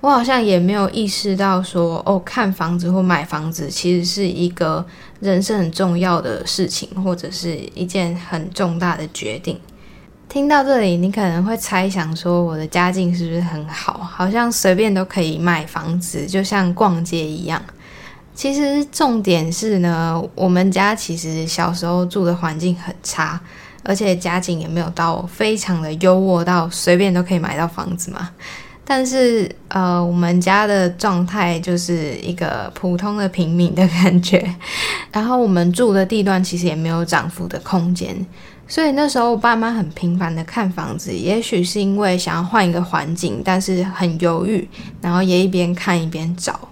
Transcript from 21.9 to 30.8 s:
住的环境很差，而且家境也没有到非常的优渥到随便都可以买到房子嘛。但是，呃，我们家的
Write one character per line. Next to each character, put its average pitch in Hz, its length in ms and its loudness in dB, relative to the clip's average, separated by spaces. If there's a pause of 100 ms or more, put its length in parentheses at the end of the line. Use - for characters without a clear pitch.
住 180 180 0
的 175 100 2
环 165 240 -4
境 180 160 0
很 175 180 -10 (120)
差， 160 340 -4 (460)
而 190 100 2
且 190 220 2
家 180 240 -2
境 180 180 -4
也 160 80 -6
没 165 140 -2
有 165 100 -4
到 165 360 -2
非 220 300 0
常 175 240 -2
的 156 140 -4
优 185 240 6
渥 185 240 2
到 175 280 2
随 175 260 4
便 190 180 4
都 180 80 2
可 180 120 -2
以 175 40 2
买 156 180 -4
到 165 120 -2
房 175 280 -6
子 - 140 -8
嘛。 - 200 -10 (540)
但 262 220 2
是， 247 420 4 (200)
呃， 180 360 2
我 175 60 0
们 175 300 4
家 190 260 4
的 190 240 4